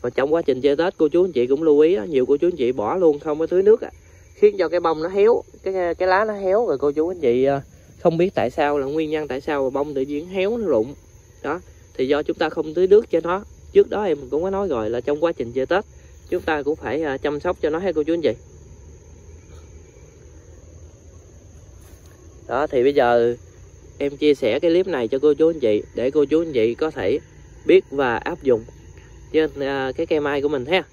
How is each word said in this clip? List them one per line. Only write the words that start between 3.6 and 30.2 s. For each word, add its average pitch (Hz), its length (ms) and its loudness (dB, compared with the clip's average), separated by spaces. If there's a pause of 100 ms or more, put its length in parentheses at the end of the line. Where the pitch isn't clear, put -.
nước 214 180 6
á, - 100 -10 (440)
khiến 208 240 4
cho 170 100 0
cái 175 120 0
bông 160 220 -2
nó 165 60 -4
héo, 202 340 2 (200)
cái, 180 320 -4
cái 185 140 -2
lá 190 160 2
nó 214 100 -4
héo 202 320 0
rồi 147 120 -2
cô 143 140 0
chú 156 160 0
anh 180 120 -8
chị, 127 240 2
à, 139 180 0 (380)
không 165 160 2
biết 180 180 0
tại 113 160 0
sao 147 280 0
là 135 80 -2
nguyên 156 240 -2
nhân 151 180 -4
tại 131 120 -6
sao 143 240 -2
mà 131 60 0
bông 143 240 -4
tự 135 80 -2
nhiên 147 260 -6
héo 196 280 -2
nó 226 100 -4
rụng. 135 280 0 (480)
Đó, 160 180 -6 (340)
thì 131 140 -4
do 143 140 0
chúng 160 160 -6
ta 165 100 -2
không 156 260 -6
tưới 180 120 0
nước 214 240 4
cho 165 100 2
nó. 180 240 -4 (280)
Trước 196 180 6
đó 196 140 -2
em 160 140 0 (120)
cũng 143 120 -2
có 190 80 -2
nói 196 180 -4
rồi 113 220 -4
là 120 100 -4
trong 147 240 -2
quá 170 80 2
trình 120 200 -8
chơi 131 140 -2
Tết 185 180 0 (460)
chúng 180 120 -4
ta 156 200 -2
cũng 143 140 -2
phải, 135 260 -6
à, 139 140 -4
chăm 147 240 -4
sóc 175 220 -4
cho 156 80 0
nó 160 80 -2
ha 185 140 -2
cô 151 100 0
chú 156 120 0
anh 170 80 -4
chị. 123 100 0 (4000)
Đó, 135 180 -2
thì 135 160 0
bây 139 120 4
giờ 120 420 2 (640)
em 143 180 -4
chia 147 180 4
sẻ 127 260 0
cái 170 100 2
clip 180 160 2
này 131 220 -2
cho 135 100 -2
cô 147 160 4
chú 160 160 4
anh 160 100 -6
chị 107 220 2 (120)
để 120 160 -2
cô 147 140 2
chú 151 180 2
anh 165 100 -6
chị 117 220 2
có 156 160 -4
thể 120 280 -2 (480)
biết 180 240 6
và 131 260 -2
áp 165 260 -10
dụng 120 220 0 (680)
trên, 156 180 0 (100)
à, 135 360 -4
cái 165 100 -4
cây 156 140 0